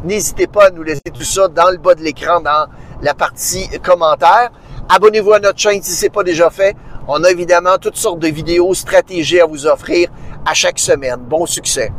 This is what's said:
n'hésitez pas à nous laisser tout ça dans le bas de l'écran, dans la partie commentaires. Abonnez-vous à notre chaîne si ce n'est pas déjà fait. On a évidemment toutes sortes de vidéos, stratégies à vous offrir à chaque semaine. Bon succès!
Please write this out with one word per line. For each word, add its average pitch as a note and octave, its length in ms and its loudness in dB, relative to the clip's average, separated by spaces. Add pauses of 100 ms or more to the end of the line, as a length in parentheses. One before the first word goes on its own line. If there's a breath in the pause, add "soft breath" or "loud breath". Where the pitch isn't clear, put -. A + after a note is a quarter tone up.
n'hésitez F#3 440 -4
pas G3+ 220 4
à - 20 4
nous E3 120 -14
laisser D#3 200 -6 (100)
tout D#3 120 -12
ça F#3+ 240 0
dans E3 220 2
le F#3 60 -4
bas F3 180 2
de D#3 60 -4
l'écran, D#3+ 400 -2
dans D3+ 280 -2 (340 loud breath)
la C#3+ 100 -2
partie F3+ 560 -6 (120)
commentaires. E3+ 680 2 (380 loud breath)
Abonnez-vous G#3 460 4
à G#3 60 4
notre G3+ 180 0
chaîne G3+ 240 0
si F3+ 100 -8
ce E3+ 140 -2
n'est G#3 40 2
pas G3+ 140 -2
déjà E3+ 240 2
fait. G3 260 0 (320 loud breath)
On D3 160 -2
a F3+ 80 6
évidemment F3 460 2
toutes G3+ 200 -6
sortes F3+ 240 -4
de D#3+ 80 -2
vidéos, E3+ 440 0
stratégies F3 680 0
à E3 60 6
vous D3+ 200 -6
offrir E3+ 420 0 (380 loud breath)
à D#3 80 -2
chaque F3 240 -2
semaine. C3+ 400 -2
Bon D3 260 -4
succès! B2 540 -6